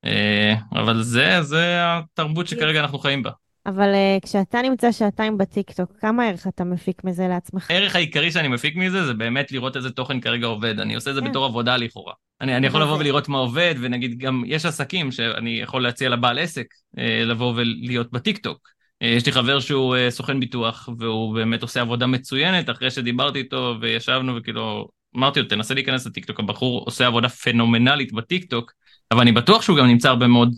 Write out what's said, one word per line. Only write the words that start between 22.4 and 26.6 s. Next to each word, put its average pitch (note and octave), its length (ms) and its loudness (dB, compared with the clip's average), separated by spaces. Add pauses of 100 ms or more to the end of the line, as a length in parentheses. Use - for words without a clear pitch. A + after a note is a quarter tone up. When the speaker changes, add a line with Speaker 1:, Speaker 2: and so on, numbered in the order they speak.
Speaker 1:
אחרי B2+ 220 -4
שדיברתי B2+ 480 -2
איתו B2 420 -4
וישבנו, B2 560 -2
וכאילו, A2 500 -6 (300)
אמרתי C#3 240 2
לו, A#2 60 -2
"תנסה G#2+ 260 -2
להיכנס C3 340 -4
לטיקטוק", - 320 -10
הבחור B2 460 -2